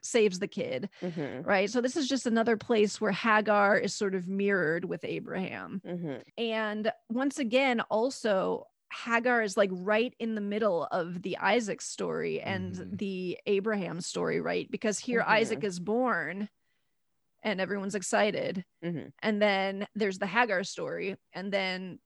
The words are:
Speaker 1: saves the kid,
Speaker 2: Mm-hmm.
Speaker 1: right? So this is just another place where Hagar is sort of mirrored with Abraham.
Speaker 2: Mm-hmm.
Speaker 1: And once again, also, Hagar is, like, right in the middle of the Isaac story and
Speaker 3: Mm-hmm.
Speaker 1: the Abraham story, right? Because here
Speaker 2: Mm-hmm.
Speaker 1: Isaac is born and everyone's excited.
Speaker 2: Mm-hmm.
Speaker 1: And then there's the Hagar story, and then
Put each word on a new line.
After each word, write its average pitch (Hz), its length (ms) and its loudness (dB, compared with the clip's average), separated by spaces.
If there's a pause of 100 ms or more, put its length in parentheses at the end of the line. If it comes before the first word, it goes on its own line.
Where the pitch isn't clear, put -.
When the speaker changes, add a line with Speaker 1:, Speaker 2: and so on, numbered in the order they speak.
Speaker 1:
saves 214 360 4
the 196 100 -4
kid, 151 400 -4 (140)
Speaker 2:
Mm-hmm. 151 400 -4
Speaker 1:
right? 196 260 2
So 240 120 0
this 254 160 0
is 277 120 0
just 262 180 -2
another 226 300 2
place 214 440 2
where 208 120 2
Hagar 214 640 4
is - 180 0
sort 196 200 -2
of 180 140 -4
mirrored 185 560 2
with 175 200 -6
Abraham. 165 840 -6
Speaker 2:
Mm-hmm. 170 280 -6 (240)
Speaker 1:
And 220 540 -2 (180)
once 262 280 -2
again, 254 420 2 (100)
also, 208 720 2 (400)
Hagar 233 380 2
is, 196 140 -2
like, 202 160 6
right 214 460 2
in 226 160 -2
the 214 60 -2
middle 202 500 2
of 175 320 -2
the 180 160 -4
Isaac 196 420 2
story 160 600 -4
and 185 340 -4
Speaker 3:
Mm-hmm. 185 220 -8
Speaker 1:
the 185 500 -4
Abraham 196 540 0
story, 170 400 -2
right? 170 300 -2
Because 214 300 -2
here 240 200 0
Speaker 2:
Mm-hmm. - 120 2
Speaker 1:
Isaac 220 320 2
is 185 140 -4
born 202 680 -2 (960)
and 196 160 -2
everyone's 196 340 -2
excited. 196 680 0 (200)
Speaker 2:
Mm-hmm. 156 240 -4 (140)
Speaker 1:
And 208 180 0
then 196 540 2
there's 202 240 -2
the 202 80 -2
Hagar 202 380 2
story, 175 520 -6 (160)
and 190 200 -8
then 185 540 -2